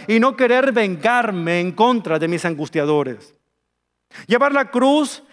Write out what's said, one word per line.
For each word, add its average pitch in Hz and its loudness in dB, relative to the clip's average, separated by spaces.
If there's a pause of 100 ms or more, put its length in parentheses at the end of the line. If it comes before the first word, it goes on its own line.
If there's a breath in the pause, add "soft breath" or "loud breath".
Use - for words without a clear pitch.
y 220 2
no 247 0
querer 262 2
vengarme 196 -2
en 180 -4
contra 214 0
de 165 -2
mis 175 -4
angustiadores. 147 -4 (880 loud breath)
Llevar 269 2
la 277 0
cruz 269 0